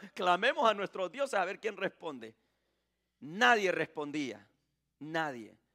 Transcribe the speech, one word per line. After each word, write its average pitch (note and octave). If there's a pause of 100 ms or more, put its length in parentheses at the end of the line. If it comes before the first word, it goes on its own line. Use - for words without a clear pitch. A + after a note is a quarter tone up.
(140)
Clamemos G#3+
a G#3+
nuestros F#3
dioses C4+
a F#3+
ver G3
quién G3+
responde. D3 (880)
Nadie G3+
respondía, D3 (480)
nadie. C#3+ (200)